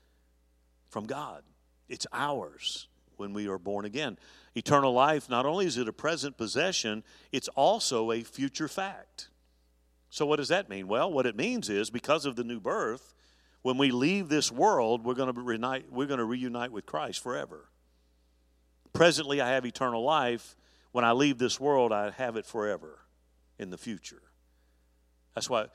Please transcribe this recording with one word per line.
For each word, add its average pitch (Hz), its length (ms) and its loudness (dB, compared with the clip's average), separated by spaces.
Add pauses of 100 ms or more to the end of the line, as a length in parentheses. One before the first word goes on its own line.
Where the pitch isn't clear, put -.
(880)
from - 160 -8
God. 123 380 -10 (440)
It's - 280 -10
ours 127 760 -6 (300)
when 101 160 -8
we 104 120 -4
are 95 120 -4
born 101 260 -4
again. 117 340 -6 (360)
Eternal 139 400 4
life, 143 340 4
not 123 160 2
only 180 220 2
is 123 100 -2
it 123 100 0
a 110 60 -2
present 143 460 -4
possession, 113 640 -2 (260)
it's - 180 -4
also 135 600 2
a 117 120 0
future 139 460 -6
fact. 190 600 -10 (800)
So - 160 -2
what 147 120 4
does 139 120 -2
that 180 220 0
mean? 98 180 -8
Well, 143 240 2
what 131 140 2
it 107 100 -2
means 202 320 -2
is, 101 220 0
because 139 340 0
of 127 120 -4
the 120 80 -2
new 117 140 -8
birth, 127 540 -4 (500)
when 127 160 2
we 139 140 6
leave 160 360 2
this 147 220 2
world, 120 540 2
we're 127 100 -2
gonna 127 180 0
reunite, 123 580 -4
we're 131 180 -2
gonna 127 160 0
reunite 120 480 -4
with 101 120 -10
Christ 147 380 -6
forever. 127 460 -8 (1200)
Presently, 143 480 4
I 123 100 2
have 131 140 2
eternal 120 380 -2
life. 127 540 0 (340)
When 120 140 2
I 117 80 8
leave 135 260 4
this 120 220 0
world, 131 320 4
I 104 180 0
have 117 260 -4
it 107 80 -4
forever 87 540 -4 (640)
in 95 100 -10
the 90 80 -10
future. - 440 -12 (1120)
That's 120 120 -4
why, 117 260 0